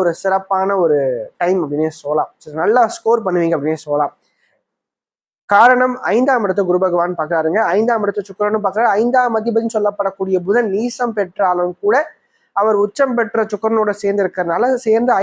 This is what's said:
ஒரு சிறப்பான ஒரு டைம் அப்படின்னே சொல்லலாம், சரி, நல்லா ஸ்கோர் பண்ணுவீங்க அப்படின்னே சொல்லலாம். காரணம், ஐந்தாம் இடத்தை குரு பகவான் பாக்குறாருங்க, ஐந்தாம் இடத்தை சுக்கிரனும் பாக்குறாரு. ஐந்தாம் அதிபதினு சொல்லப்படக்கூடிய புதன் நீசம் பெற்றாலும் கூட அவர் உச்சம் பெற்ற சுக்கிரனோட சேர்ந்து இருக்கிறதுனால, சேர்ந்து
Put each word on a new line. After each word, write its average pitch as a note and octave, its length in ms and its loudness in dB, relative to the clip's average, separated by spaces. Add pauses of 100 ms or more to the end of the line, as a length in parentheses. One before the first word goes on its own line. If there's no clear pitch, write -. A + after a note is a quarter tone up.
ஒரு F3 80 2 (120)
சிறப்பான F#3+ 480 0 (140)
ஒரு D3+ 120 4 (460)
டைம் F#3 220 0
அப்படின்னே D3+ 360 -2
சொல்லலாம், D3 300 -2 (120)
சரி, D3 200 -14
நல்லா A3+ 200 4 (140)
ஸ்கோர் A3 300 0
பண்ணுவீங்க E3+ 300 0
அப்படின்னே D3+ 300 -4
சொல்லலாம். D3 260 -2 (1400)
காரணம், B3 440 4 (220)
ஐந்தாம் B3+ 300 2
இடத்தை F#3 240 0
குரு F3+ 160 2
பகவான் F3 340 -2
பாக்குறாருங்க, D#3+ 400 0 (160)
ஐந்தாம் A3+ 300 0
இடத்தை G3+ 220 -4
சுக்கிரனும் G#3 380 -2
பாக்குறாரு. A3+ 240 0 (100)
ஐந்தாம் A#3+ 400 2
அதிபதினு A3+ 380 -2
சொல்லப்படக்கூடிய G3 600 -2 (100)
புதன் A3 280 0
நீசம் A#3 400 -4
பெற்றாலும் F3+ 680 -2
கூட G#3+ 120 2 (640)
அவர் G#3+ 220 2
உச்சம் B3+ 340 0
பெற்ற A3+ 260 0 (100)
சுக்கிரனோட G#3+ 400 0 (100)
சேர்ந்து G3+ 220 0
இருக்கிறதுனால, F3+ 400 -2 (200)
சேர்ந்து A3+ 260 2 (120)